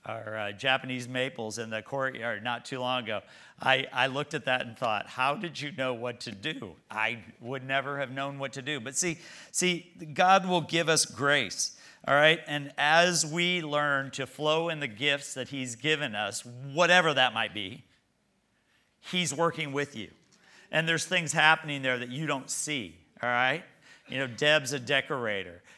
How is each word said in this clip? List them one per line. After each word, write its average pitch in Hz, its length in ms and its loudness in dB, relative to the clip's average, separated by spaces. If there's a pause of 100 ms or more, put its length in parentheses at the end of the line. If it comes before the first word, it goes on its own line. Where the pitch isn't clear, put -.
our, 110 320 -8
uh, 104 140 -4
Japanese 127 560 -2
maples 123 500 -4
in 113 120 -8
the 110 120 -6
courtyard 117 640 -6
not 120 220 -6
too 131 140 -8
long 123 240 -2
ago. 104 180 -4 (400)
I, 135 300 2
I 127 160 2
looked 139 260 -4
at 143 120 -6
that 127 200 0
and 113 120 -14
thought, 110 300 -2
"How 135 280 -2
did 143 240 -10
you 139 140 -8
know 131 200 -2
what 117 280 -8
to 120 100 -10
do?" 101 440 -8 (140)
I 110 300 -2 (220)
would 127 240 -8
never 139 340 -2
have 135 100 -2
known 139 300 -6
what 139 140 -6
to 139 80 -8
do. 143 180 -4
But 131 160 -10
see, 170 220 -2 (340)
see, 180 400 0 (220)
God 185 340 6
will 180 140 2
give 160 260 0
us 156 180 4
grace, 139 720 0 (300)
all 135 80 6
right? 156 320 8
And 147 300 -6
as 160 480 6
we 175 360 0
learn 143 500 0
to 135 140 -6
flow 156 440 2
in 156 100 -4
the 143 80 -4
gifts 139 460 0
that 123 160 -8
he's 127 260 -6
given 143 400 0
us, 104 300 -4 (260)
whatever 170 420 6
that 127 200 4
might 113 200 -2
be, 107 300 -8 (1160)
he's 175 320 -2
working 160 400 -2
with 143 200 -2
you. 107 140 -10 (640)
And 160 160 2
there's 165 180 0
things 170 280 0
happening 156 480 4
there 131 160 0
that 120 120 -6
you 147 180 -6
don't 135 220 -4
see, 110 460 -6 (260)
all 117 60 -2
right? 127 360 2 (440)
You 131 120 -6
know, 135 80 -2
Deb's 143 440 2
a 143 80 -4
decorator, 117 840 -2 (160)